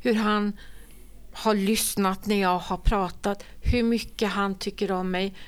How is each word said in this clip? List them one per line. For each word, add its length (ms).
hur 140
han 380
har 220
lyssnat 720
när 140
jag 180
har 180
pratat, 680
hur 220
mycket 480
han 240
tycker 380
om 180
mig, 240